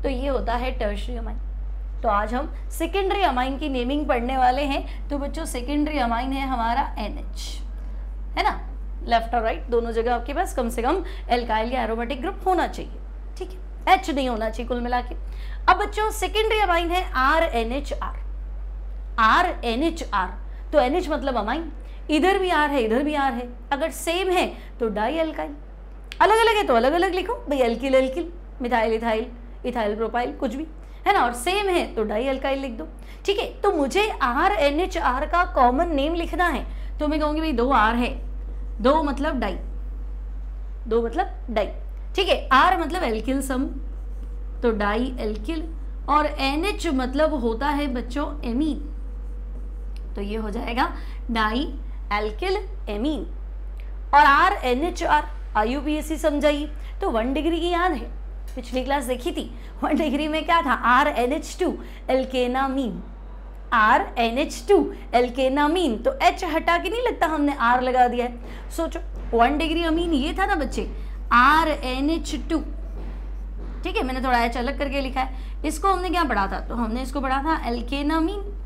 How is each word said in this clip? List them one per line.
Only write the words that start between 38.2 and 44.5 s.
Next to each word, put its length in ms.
दो 220
मतलब 360
डाई, 180
दो 140
मतलब 480
डाई, 180
ठीक 140
है, 240
R 260
मतलब 240
alkyl 380
समूह 1200